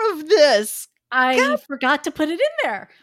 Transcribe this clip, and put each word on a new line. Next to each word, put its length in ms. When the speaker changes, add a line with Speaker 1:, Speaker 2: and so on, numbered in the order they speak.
Speaker 1:
of 160
this? 580
Speaker 2:
I 260
Speaker 1:
God 260
Speaker 2:
forgot 420
to 80
put 160
it 100
in 80
there, 260